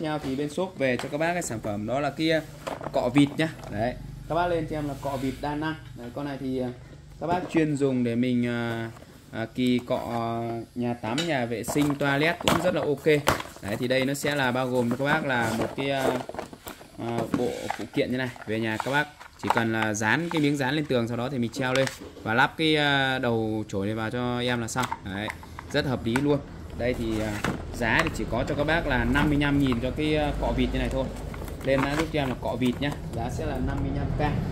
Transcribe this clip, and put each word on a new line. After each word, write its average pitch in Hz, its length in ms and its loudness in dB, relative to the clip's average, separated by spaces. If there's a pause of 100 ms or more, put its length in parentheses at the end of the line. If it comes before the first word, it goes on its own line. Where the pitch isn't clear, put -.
theo 151 180 -2
thì 135 160 -2
bên 147 140 -2
shop 185 280 -4
về 131 200 2
cho 135 140 -6
các 147 60 -4
bác 165 160 2
cái 175 100 -2
sản 117 200 -6
phẩm 104 240 -4
đó 123 120 0
là 147 100 0
kia 160 320 2 (500)
cọ - 220 2
vịt 143 240 8
nhá. 160 120 2 (220)
Đấy, 113 220 0 (360)
các 151 60 -2
bác 175 120 2
lên 165 220 0
cho 151 80 -4
em 147 100 -2
là 139 140 -4
cọ 139 160 -4
vịt 131 240 -2
đa 147 140 -2
năng. 156 200 -2 (200)
Đấy, 120 200 -10
con 143 100 -4
này 139 140 -6
thì, 131 200 -2
à, 127 100 -2 (520)
các 151 60 -4
bác 175 120 2 (140)
chuyên 156 240 4
dùng 131 260 2
để 117 120 2
mình, 123 320 2
à, 117 420 -2 (420)
à, 110 140 -4 (100)
kỳ 123 320 4
cọ 117 540 -2 (340)
nhà 120 180 0
tắm, 117 240 -2 (100)
nhà 135 180 2
vệ 117 180 -4
sinh, 147 320 2
toilet 143 440 2
cũng - 240 6
rất 180 120 4
là 156 60 2
ok. 143 240 0 (560)
Đấy, 98 180 -4
thì 123 80 -2
đây 131 180 4
nó 139 80 0
sẽ 143 220 -2
là 135 160 4
bao 127 160 0
gồm 123 220 2
cho 120 60 2
các 135 100 0
bác 151 200 2
là 120 320 2
một - 100 0 (100)
cái, 139 140 0
à, 135 140 0 (960)
à, 117 200 -2 (180)
bộ 120 120 2 (280)
phụ 104 160 -6
kiện 135 180 2
như 127 60 0
này. 127 120 -2 (180)
Về 107 120 0
nhà 110 180 0
các 127 140 -4
bác 147 160 2 (360)
chỉ 104 120 -4
cần 117 180 2
là 110 200 2
dán 113 360 2
cái 165 120 2
miếng 147 160 4
dán 135 180 0
lên 151 100 0
tường, 120 220 2
sau 120 100 -2
đó 120 140 -2
thì 143 60 -4
mình 117 140 0
treo 127 220 -2
lên 131 140 4 (360)
và 110 100 0
lắp 131 240 6
cái, 156 180 4
à, 139 440 4
đầu 110 480 0
chổi 98 180 -2
này 107 100 -2
vào 110 140 -2
cho 123 300 -2
em 123 220 0
là 113 60 -4
xong. 123 180 0 (200)
Đấy, 101 220 -4 (460)
rất 147 120 2
hợp 120 200 -2
lý 113 100 2
luôn. 143 240 4 (380)
Đây 123 160 0
thì, 120 120 -4 (160)
à, 107 120 -2 (440)
giá 120 260 2
thì 165 140 0
chỉ 117 140 -4
có 120 180 0
cho 151 60 -2
các 143 80 0
bác 160 240 2
là 127 160 2
năm 143 260 2
mươi 143 120 2
lăm 143 180 4
nghìn 131 200 2
cho 123 180 -2
cái, 151 180 2
à, 147 160 2 (100)
cọ 120 160 0
vịt 127 160 2
như 131 60 0
này 123 120 0
thôi. 131 140 0 (580)
Lên 135 180 4
mã 139 140 0
giúp 156 180 0
cho 151 60 2
em 135 100 0
là 117 120 -2
cọ 107 180 -2
vịt 123 200 4
nhá, 143 120 0 (240)
giá 113 220 -4
sẽ 160 80 -4
là 143 120 -2 (100)
năm 139 140 -2
mươi - 140 0
lăm 139 100 0 (120)
k. 147 160 2 (180)